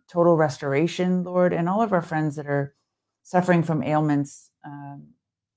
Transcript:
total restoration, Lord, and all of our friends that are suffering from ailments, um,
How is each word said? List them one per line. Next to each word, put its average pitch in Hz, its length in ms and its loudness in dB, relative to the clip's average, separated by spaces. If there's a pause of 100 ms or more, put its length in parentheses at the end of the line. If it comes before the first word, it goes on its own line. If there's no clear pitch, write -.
total 175 300 4
restoration, 160 840 0
Lord, 180 300 0
and 170 160 -2
all 208 140 0
of 214 100 -2
our 175 80 2
friends 156 340 -2
that 147 120 -10
are 143 260 -2 (480)
suffering 180 400 2
from 160 220 -2
ailments, 147 680 -2 (160)
um, 143 380 -16 (540)